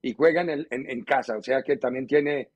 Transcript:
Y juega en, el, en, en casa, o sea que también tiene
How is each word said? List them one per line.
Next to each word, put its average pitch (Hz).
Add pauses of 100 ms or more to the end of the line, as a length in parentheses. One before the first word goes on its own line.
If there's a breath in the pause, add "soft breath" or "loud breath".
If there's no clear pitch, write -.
Y 120
juega 160
en, 165
el, 147
en, 127
en 120
casa, 123
o 104
sea 131
que 143
también 127
tiene 143